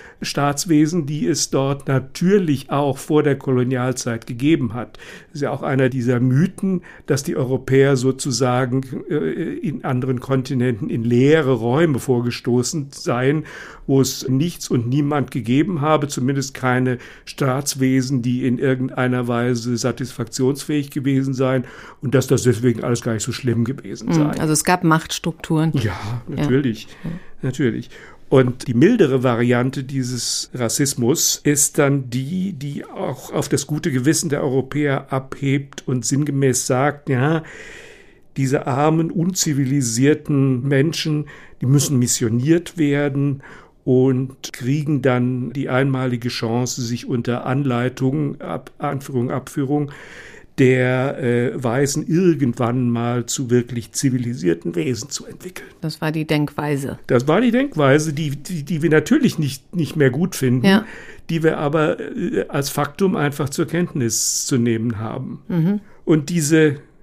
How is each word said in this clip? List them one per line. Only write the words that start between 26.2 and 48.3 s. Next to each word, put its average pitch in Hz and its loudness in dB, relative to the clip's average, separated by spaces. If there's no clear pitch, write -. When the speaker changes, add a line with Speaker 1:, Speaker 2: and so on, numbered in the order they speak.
Speaker 1:
natürlich, 135 0
Speaker 2:
Ja. 165 -6
Speaker 1:
natürlich. 127 -2
Und 127 4
die 123 0
mildere 143 6
Variante 123 2
dieses 127 -6
Rassismus 127 0
ist 147 2
dann 139 2
die, 175 -4
die 143 -10
auch - -8
auf 160 -2
das 139 0
gute 151 -2
Gewissen 139 0
der - -2
Europäer 139 -2
abhebt 139 -4
und 127 -2
sinngemäß 139 0
sagt, 139 0
ja, 147 2
diese 135 0
armen, 156 2
unzivilisierten 139 2
Menschen, 147 0
die - -4
müssen 139 4
missioniert 123 0
werden 143 0
und 131 2
kriegen 139 -2
dann 123 0
die 135 -6
einmalige 131 0
Chance, 120 -2
sich 117 -6
unter 123 -2
Anleitung, 131 -2